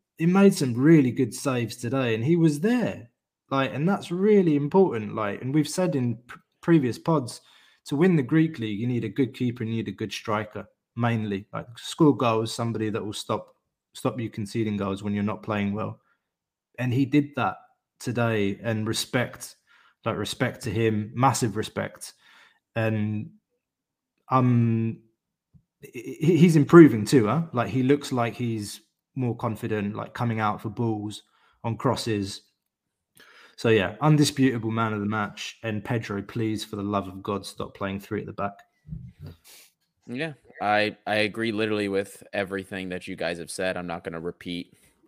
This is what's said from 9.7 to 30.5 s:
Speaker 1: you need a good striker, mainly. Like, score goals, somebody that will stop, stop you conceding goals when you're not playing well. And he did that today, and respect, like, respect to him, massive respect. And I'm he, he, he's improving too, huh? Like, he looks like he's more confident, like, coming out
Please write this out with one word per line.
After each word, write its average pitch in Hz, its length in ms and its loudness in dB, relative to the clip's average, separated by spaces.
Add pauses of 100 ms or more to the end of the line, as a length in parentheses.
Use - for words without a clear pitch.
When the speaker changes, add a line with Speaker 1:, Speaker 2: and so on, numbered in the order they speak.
Speaker 1:
you 113 60 -4
need 104 120 -4
a 101 60 -10
good 104 180 -8
striker, 107 520 -6 (300)
mainly. 107 560 -2
Like, - 160 -10 (100)
score 143 380 2
goals, 113 400 0
somebody 110 340 -4
that 101 160 -4
will 107 60 -8
stop, - 420 -6 (400)
stop 120 260 -4
you 110 100 -6
conceding 107 480 -4
goals 98 260 -4
when 104 100 -4
you're 104 100 -2
not 107 200 -6
playing 101 300 -2
well. 107 260 -8 (800)
And 123 140 -2
he 135 120 2
did 143 300 0
that 107 220 -2 (420)
today, 110 640 0
and 110 240 -2
respect, - 680 -6 (480)
like, 110 100 -2
respect 104 480 -4
to 113 60 -6
him, 110 440 -2
massive 120 440 2
respect. - 560 -8 (640)
And 107 540 -2 (1000)
I'm 117 720 2 (800)
he, - 380 -16
he, 156 180 4
he's 165 180 8
improving 139 500 10
too, 113 220 4
huh? 147 160 0 (100)
Like, 117 160 -2
he 127 140 0
looks 143 280 2
like 117 220 -2
he's 110 480 -6 (340)
more 120 200 -2
confident, 107 600 -4
like, 107 180 -10
coming 113 260 -2
out 104 220 -2